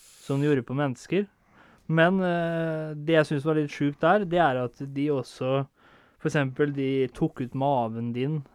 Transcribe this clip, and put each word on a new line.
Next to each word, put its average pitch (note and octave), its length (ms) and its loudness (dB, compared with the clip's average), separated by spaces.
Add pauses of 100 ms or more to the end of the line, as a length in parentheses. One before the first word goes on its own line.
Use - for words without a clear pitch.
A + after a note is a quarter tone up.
(260)
som C#3 140 0
de D3 80 2
gjorde C3+ 180 2
på B2+ 80 -6
mennesker. D3 520 -2 (600)
Men, E3 380 4
eh, E3 720 -4
det D3+ 180 0
jeg D#3 140 6
synes C#3+ 180 -2
var D#3 140 2
litt D3 100 -2
sjukt C#3+ 320 -2
der, G3 220 4
det F3 180 0
er C3 220 2
at B2 160 -10
de C#3 320 -6
også, C3+ 540 -2 (520)
for - 140 -4
eksempel, C#3+ 420 0
de C3+ 400 0
tok D3+ 300 -4
ut A#2+ 100 -14
maven A#2+ 580 -2
din, C#3 280 -2 (140)